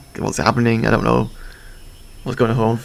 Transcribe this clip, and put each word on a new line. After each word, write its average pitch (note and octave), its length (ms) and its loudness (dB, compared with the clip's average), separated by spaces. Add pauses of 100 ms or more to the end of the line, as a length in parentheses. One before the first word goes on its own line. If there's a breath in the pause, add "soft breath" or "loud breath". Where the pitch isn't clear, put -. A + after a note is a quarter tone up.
(180)
What's - 200 -4
happening? A#2 480 2
I G#2 40 4
don't A2+ 140 2
know. A#2 260 2 (920 soft breath)
What's C3 140 -8
going A2+ 200 2
on?" A2+ 280 0